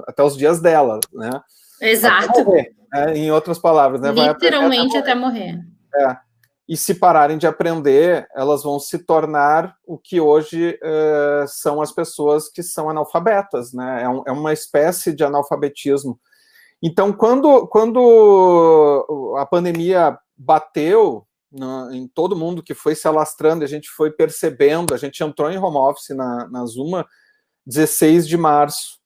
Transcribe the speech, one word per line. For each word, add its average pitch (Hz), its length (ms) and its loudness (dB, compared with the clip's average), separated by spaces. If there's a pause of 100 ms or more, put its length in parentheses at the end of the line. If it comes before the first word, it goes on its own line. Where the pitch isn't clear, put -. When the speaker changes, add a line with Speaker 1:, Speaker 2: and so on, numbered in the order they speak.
Speaker 1:
até 143 160 -2
os 143 140 0
dias 156 240 0
delas, 143 400 2 (100)
né? 113 180 -10 (520)
Speaker 2:
Exato. 220 480 2
Speaker 1:
Até 240 160 2
morrer, 170 300 0 (180)
né? 151 240 -2
Em 156 120 -2
outras 156 300 -2
palavras, 143 400 2
né? 139 140 -2
Vai 151 160 2
aprender - 0 -
até 151 160 -4
Speaker 2:
Literalmente 277 520 0
até 277 160 -2
Speaker 1:
morrer. 233 440 -6 (340)
Speaker 2:
morrer. 139 200 0
Speaker 1:
É. - 60 -12 (520)
E 160 80 -8
se - 160 -4
pararem 160 440 2
de 156 80 -4
aprender, 160 880 2
elas 139 300 -2
vão 143 160 -6
se 151 200 -10
tornar 156 760 0 (100)
o 165 120 -14
que - 240 -4
hoje, 156 600 0
eh, 151 640 -2
são 147 360 -6
as 147 100 -6
pessoas 151 560 -2
que - 160 -14
são 156 260 -8
analfabetas, 156 840 -2
né? 127 300 -8
É 127 40 -4
um, 131 200 -4
é 135 40 -6
uma 151 220 -4
espécie 156 600 -2
de 147 120 0
analfabetismo. 139 920 -4 (640)
Então, 190 300 0
quando, 240 560 4
quando 180 1700 4
a 139 80 -4
pandemia 170 720 0 (240)
bateu 156 840 0 (260)
na, 131 400 -12
em 127 160 -12
todo 180 280 -4
mundo 170 280 -8
que - 100 -14
foi 151 220 -4
se - 120 -6
alastrando, 156 560 0
a 143 40 -6
gente 147 220 -12
foi 156 200 -2
percebendo, 151 840 -2
a 120 40 -4
gente 143 260 -8
entrou 151 280 -4
em 190 60 -8
home 185 200 -4
office 139 380 -2
na, 123 320 -8
na 123 180 -12
Zuma 139 400 -8 (600)
dezesseis 156 640 2
de 170 100 -2
março 147 680 0